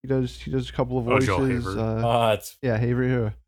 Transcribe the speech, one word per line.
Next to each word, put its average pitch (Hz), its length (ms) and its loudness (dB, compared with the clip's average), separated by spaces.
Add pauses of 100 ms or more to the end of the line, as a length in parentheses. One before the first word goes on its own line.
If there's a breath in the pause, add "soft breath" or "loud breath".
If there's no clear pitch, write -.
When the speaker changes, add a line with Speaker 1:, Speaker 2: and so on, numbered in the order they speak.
Speaker 1:
He 131 60 -12
does, 131 320 -2
he 147 100 -8
does 131 180 -2
a - 40 -16
couple 123 260 -2
of 117 80 -2
Speaker 2:
Oh, 120 120 4
Joel 117 220 2
Speaker 1:
voices. - 20 2
Speaker 2:
Haver. 120 340 -2
Speaker 1:
Uh, 113 240 -2
Speaker 3:
Oh, 117 280 4
that's - 320 -2
Speaker 1:
yeah, 113 180 0
Javier. 120 560 0 (120)